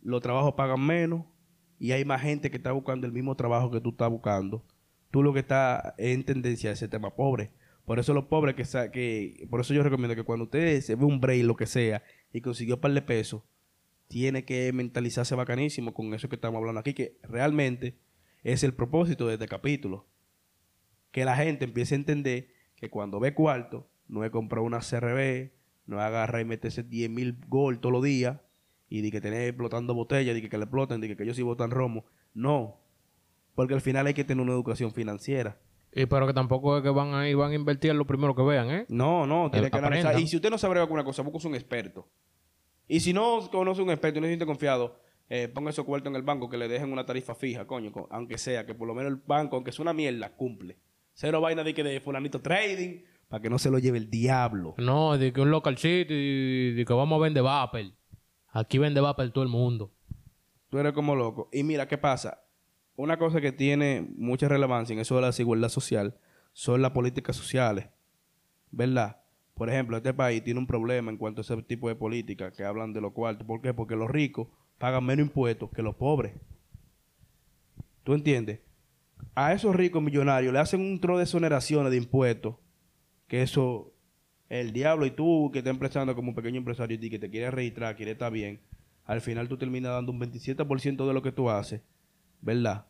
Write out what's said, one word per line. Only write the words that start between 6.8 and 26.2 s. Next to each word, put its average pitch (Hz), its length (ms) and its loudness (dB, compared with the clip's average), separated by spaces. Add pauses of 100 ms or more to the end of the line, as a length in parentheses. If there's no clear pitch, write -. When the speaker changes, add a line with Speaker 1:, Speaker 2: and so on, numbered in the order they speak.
Speaker 1:
el 110 60 -6
tema 107 220 -6
pobre. 123 400 0 (340)
Por 117 140 0
eso 123 160 2
los 139 120 0
pobres 147 280 2
que 127 100 -4
sa-, 123 280 -4
que, 113 580 -4
por 120 100 0
eso 127 140 0
yo 147 80 6
recomiendo 127 320 2
que 113 80 -6
cuando 117 220 -4
usted 151 380 2
se 117 120 0
ve 123 100 2
un 143 160 4
break, 127 220 4
lo 117 140 4
que 110 100 -2
sea, 110 380 0 (280)
y 120 80 -6
consiguió 120 360 -4
un 127 40 -8
par 143 120 2
de 139 100 2
pesos, 110 400 -2 (640)
tiene 131 380 -2
que 127 280 -2
mentalizarse 123 600 -2
bacanísimo 123 580 -2
con 110 220 -6
eso 107 140 -6
que - 80 -6
estamos 113 220 -4
hablando 113 200 -4
aquí, 143 160 -4
que - 300 -6
realmente 131 720 0 (480)
es 123 180 2
el 131 120 4
propósito 151 520 0
de 113 80 0
este 110 140 -8
capítulo. 107 580 -4 (1040)
Que 131 140 0
la 131 100 2
gente 143 300 0
empiece 120 300 -2
a 139 40 2
entender 139 520 -2 (260)
que 110 140 -12
cuando 101 280 -6
ve 135 160 0
cuarto, 135 540 0 (180)
no 110 180 -6
es 113 60 -2
comprar 113 320 -2
una 117 200 -2
C - 140 -4
R 120 180 0
B, 135 380 -2 (340)
no 104 100 -8
es 104 80 -2
agarrar 113 360 -2